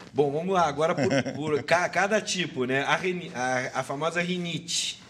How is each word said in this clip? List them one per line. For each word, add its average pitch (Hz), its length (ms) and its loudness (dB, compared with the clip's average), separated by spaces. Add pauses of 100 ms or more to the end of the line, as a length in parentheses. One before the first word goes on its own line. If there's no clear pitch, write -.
(140)
Bom, 139 180 2
vamos 175 220 -2
lá. 175 140 6
Agora, 156 280 2
por, 139 400 2
por 147 260 0
<laughs> - 20 -8
ca-, 170 260 4
cada 196 300 2
tipo, 165 460 -2
né? 135 180 2
A 139 120 2
reni-, 175 400 -2
a, 127 440 -2
a 131 40 0
famosa 160 380 -2
rinite. 175 880 -4